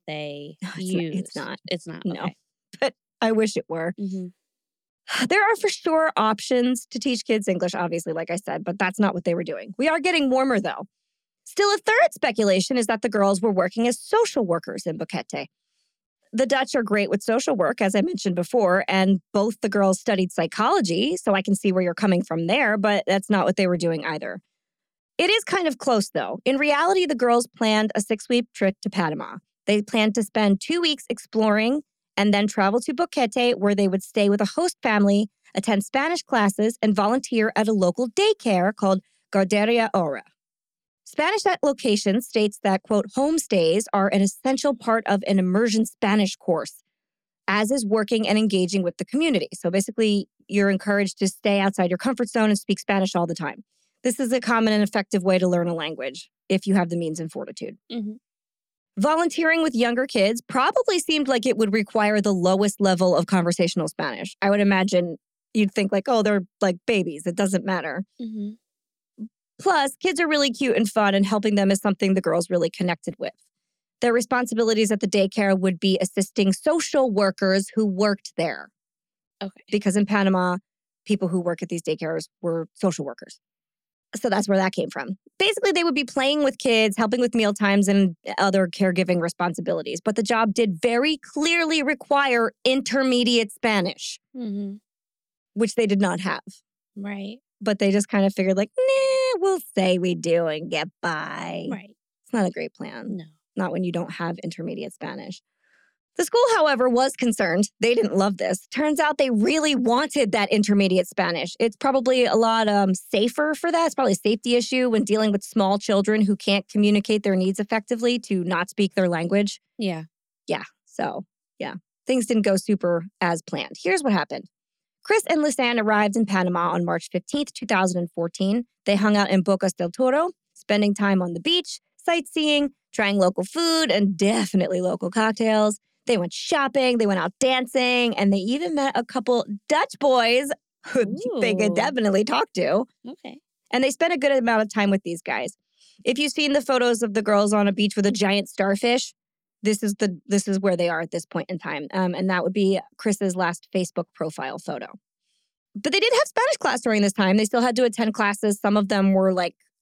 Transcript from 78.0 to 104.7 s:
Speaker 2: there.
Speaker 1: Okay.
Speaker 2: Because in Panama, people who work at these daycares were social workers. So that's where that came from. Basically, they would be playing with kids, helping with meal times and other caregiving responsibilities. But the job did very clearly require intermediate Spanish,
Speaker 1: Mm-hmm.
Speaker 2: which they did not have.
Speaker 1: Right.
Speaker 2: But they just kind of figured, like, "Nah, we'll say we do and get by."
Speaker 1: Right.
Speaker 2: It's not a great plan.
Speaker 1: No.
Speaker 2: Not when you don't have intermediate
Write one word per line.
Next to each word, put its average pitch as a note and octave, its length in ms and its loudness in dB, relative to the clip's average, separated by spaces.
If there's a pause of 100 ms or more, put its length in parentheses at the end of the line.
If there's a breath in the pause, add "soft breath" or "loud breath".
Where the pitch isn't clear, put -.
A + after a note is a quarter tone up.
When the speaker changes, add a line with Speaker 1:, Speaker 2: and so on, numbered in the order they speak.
Speaker 2:
there. G#2 320 -4 (720)
Speaker 1:
Okay. G3 280 -12
Speaker 2:
Because G3+ 260 0
in G#3 100 2
Panama, F#3+ 500 2 (480)
people G3 240 -2
who F3+ 120 -2
work E3+ 220 -4
at E3+ 60 -10
these E3+ 140 -6
daycares D#3+ 460 -4 (120)
were E3 340 -4
social E3+ 300 -2
workers. - 340 -16 (800)
So A#3 140 -2
that's G3+ 180 0
where G3 100 4
that F#3+ 140 0
came - 180 -4
from. C#3+ 280 -8 (200)
Basically, G4 340 0
they E4+ 120 2
would E4 100 0
be C#4+ 100 -2
playing C#4 380 0
with C4+ 160 0
kids, A3 380 2
helping A3+ 240 0
with B3 140 0
meal A3 180 2
times G3+ 340 4
and G3 300 4 (220)
other F#3+ 280 2
caregiving F3+ 540 0
responsibilities. E3+ 840 -4
But G#3+ 140 -2
the A#3 60 -2
job A3 320 0
did G3+ 260 0
very B3+ 380 0
clearly D#4+ 640 0
require C4+ 720 0 (120)
intermediate B3 880 2
Spanish, - 640 -2 (160)
Speaker 1:
Mm-hmm. G3+ 420 -8 (800)
Speaker 2:
which G#3+ 200 0
they A3+ 120 2
did G3 140 2
not F3+ 200 0
have. F#3 200 -4 (560)
Speaker 1:
Right. G3+ 400 -12 (240)
Speaker 2:
But G#3 180 -2
they G3 140 2
just G3+ 160 2
kind G3 160 2
of G3 80 2
figured, F#3+ 240 0
like, G#3 200 -2
"Nah, C5 640 2
we'll F#4+ 200 0 (160)
say F#3 220 2
we F3+ 160 0
do E3+ 320 0
and D#3 240 -6
get D#3 180 -4 (140)
by." E3+ 680 -6
Speaker 1:
Right. F3+ 200 -12 (340)
Speaker 2:
It's - 80 -12
not G#3+ 140 0
a F3+ 40 0
great A#3+ 240 -10
plan. A3+ 440 -12
Speaker 1:
No. E3 60 -14 (320)
Speaker 2:
Not F#3 160 -4
when F3+ 120 -4
you F3 80 -4
don't E3+ 200 -6
have E3+ 260 -8
intermediate E3+ 560 -10